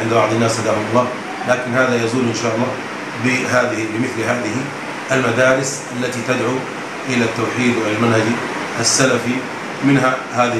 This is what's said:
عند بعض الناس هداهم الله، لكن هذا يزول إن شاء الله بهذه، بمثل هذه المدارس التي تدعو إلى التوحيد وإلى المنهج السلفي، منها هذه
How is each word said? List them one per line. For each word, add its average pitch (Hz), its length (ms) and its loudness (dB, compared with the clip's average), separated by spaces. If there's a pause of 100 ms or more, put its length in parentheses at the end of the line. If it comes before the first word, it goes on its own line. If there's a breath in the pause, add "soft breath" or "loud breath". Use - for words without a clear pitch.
عند 113 120 0
بعض 107 180 4
الناس 113 280 2
هداهم 107 300 0
الله، 120 160 4 (420)
لكن 123 260 0
هذا 120 300 2
يزول 120 160 0
إن 117 220 2
شاء 113 120 0
الله 120 140 0 (560)
بهذه، 120 720 2
بمثل 113 340 -2
هذه 113 280 -2 (560)
المدارس 131 680 2 (200)
التي 120 280 -2
تدعو 123 280 0 (520)
إلى 120 160 2
التوحيد 113 520 0
وإلى 107 200 0
المنهج 110 300 2 (540)
السلفي، 123 560 2 (480)
منها 131 320 4 (180)
هذه 120 240 2